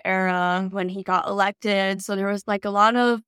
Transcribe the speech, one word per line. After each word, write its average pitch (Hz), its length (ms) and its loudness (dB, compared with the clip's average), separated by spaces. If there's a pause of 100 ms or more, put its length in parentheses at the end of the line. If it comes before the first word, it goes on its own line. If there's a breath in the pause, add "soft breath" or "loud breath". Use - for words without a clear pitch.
era 185 640 0
when 190 160 -4
he 185 160 -8
got 185 240 0
elected. 196 760 0
So 202 140 -6
there 196 120 -2
was, 202 200 -4
like, 202 160 -4
a 208 60 -4
lot 208 260 4
of 240 320 2